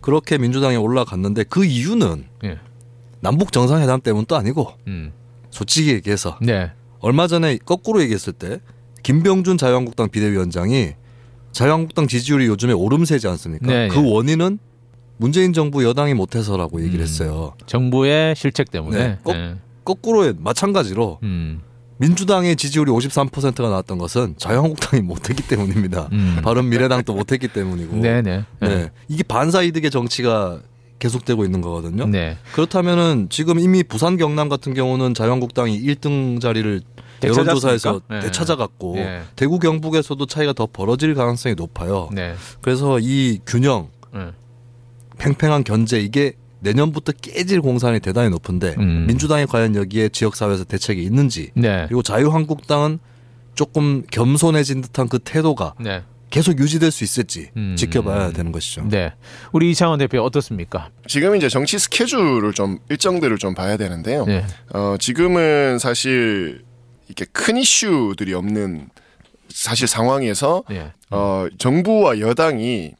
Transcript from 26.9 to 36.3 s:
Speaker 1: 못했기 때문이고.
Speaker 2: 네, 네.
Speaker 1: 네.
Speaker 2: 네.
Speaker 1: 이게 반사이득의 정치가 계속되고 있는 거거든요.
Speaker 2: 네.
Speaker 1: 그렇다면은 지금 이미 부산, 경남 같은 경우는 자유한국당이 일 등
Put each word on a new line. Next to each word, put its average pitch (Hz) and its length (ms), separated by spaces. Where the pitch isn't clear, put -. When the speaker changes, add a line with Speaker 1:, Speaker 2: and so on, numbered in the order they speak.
Speaker 1:
못했기 123 320
때문이고. 90 480
Speaker 2:
네, 117 260
네. 98 220
Speaker 1:
네. 104 80
Speaker 2:
네. 87 240
Speaker 1:
이게 156 160
반사이득의 160 680
정치가 117 680
계속되고 117 460
있는 92 160
거거든요. 85 440
Speaker 2:
네. 85 320
Speaker 1:
그렇다면은 170 760
지금 165 300
이미 185 240
부산, 165 340
경남 151 320
같은 135 260
경우는 127 400
자유한국당이 120 600
일 135 200
등 135 440